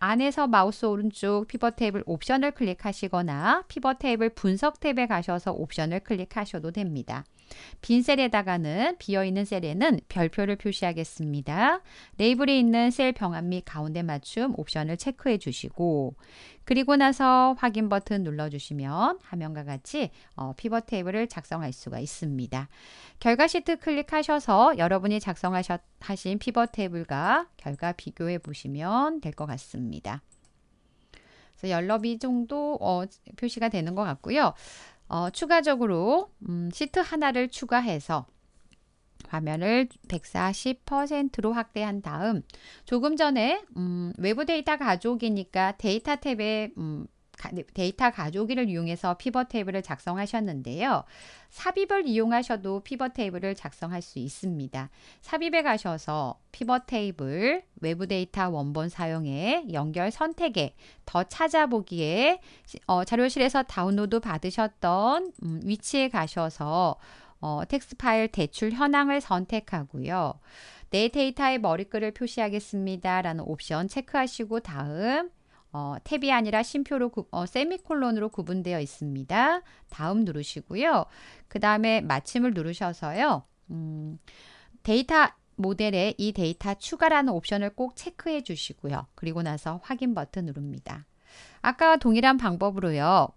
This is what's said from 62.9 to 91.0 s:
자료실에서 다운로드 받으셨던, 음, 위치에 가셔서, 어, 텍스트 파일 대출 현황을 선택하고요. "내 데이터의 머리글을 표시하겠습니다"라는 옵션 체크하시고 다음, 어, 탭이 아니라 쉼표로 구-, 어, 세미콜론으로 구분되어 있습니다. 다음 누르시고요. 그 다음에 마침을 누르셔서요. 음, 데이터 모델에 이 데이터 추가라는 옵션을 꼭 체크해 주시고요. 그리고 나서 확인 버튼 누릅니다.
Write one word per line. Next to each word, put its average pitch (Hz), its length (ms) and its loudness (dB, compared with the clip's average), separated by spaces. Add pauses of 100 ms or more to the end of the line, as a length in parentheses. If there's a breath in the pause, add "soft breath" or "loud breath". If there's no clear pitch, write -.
자료실에서 254 580 4
다운로드 202 560 0
받으셨던, 214 1160 0 (100)
음, 165 200 -4
위치에 254 460 0
가셔서, 160 880 0 (440 loud breath)
어, 151 280 -2
텍스트 277 260 -4
파일 220 320 2
대출 208 440 -2
현황을 285 500 2
선택하고요. 170 1120 -2 (560 loud breath)
"내 208 180 2
데이터의 269 520 0
머리글을 208 520 0
표시하겠습니다"라는 190 1300 -2
옵션 156 420 -4
체크하시고 247 720 -2
다음, 190 680 -4 (420 soft breath)
어, 143 320 -6
탭이 277 280 -2
아니라 220 320 2
쉼표로 269 460 -2
구-, - 220 -8
어, 175 140 -4
세미콜론으로 262 840 -2
구분되어 175 520 -4
있습니다. 165 800 0 (280 soft breath)
다음 196 360 0
누르시고요. 175 800 -2 (420 loud breath)
그 - 120 -6
다음에 214 420 4
마침을 240 540 0
누르셔서요. 175 880 -2 (260)
음, 156 480 -8 (640 loud breath)
데이터 262 460 6 (260)
모델에 196 640 0
이 208 160 -2
데이터 190 400 -2
추가라는 294 580 2
옵션을 202 380 -2
꼭 254 260 -6
체크해 320 460 -6
주시고요. 143 760 -8
그리고 165 280 -4
나서 160 400 -6
확인 247 300 -2
버튼 175 320 -4
누릅니다. 143 600 -10 (560 loud breath)